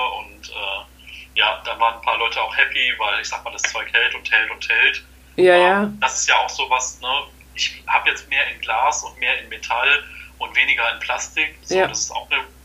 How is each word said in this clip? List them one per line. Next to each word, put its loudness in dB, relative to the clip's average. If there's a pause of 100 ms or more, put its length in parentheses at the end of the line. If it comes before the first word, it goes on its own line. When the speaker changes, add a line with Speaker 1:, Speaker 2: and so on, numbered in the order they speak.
(200)
Speaker 1:
und, -16
äh, -10
ja, 4
da -6
waren 4
ein -16
paar 0
Leute -2
auch -4
happy, 2
weil -2
ich -6
sag -8
mal, -8
das -12
Zeug -4
hält 2
und -6
hält 2
und -8
hält. 2 (320)
Speaker 2:
Ja, 8
Speaker 1:
Ähm, 8
Speaker 2:
ja. 4 (100)
Speaker 1:
das -2
ist -2
ja 6
auch 2
sowas, -2
ne? -8 (440)
Ich -4
hab 2
jetzt -4
mehr 0
in -12
Glas 0
und -12
mehr 0
in -16
Metall 0 (340)
und -8
weniger 2
in -8
Plastik. -4
So, -2
Speaker 2:
Ja. 4
Speaker 1:
das -4
ist -6
auch -8
eine 0 (240)